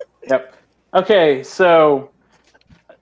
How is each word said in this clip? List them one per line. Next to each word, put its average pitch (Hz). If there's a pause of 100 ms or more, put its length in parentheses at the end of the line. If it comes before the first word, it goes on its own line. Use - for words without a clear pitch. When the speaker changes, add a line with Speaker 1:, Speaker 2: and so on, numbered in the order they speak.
Speaker 1:
<laughs> -
Speaker 2:
Yep. - (400)
Okay, 170
so, 156 (920)